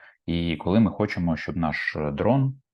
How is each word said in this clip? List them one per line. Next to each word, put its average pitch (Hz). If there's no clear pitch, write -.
і 85
коли 90
ми 104
хочемо, 87
щоб -
наш 80
дрон 135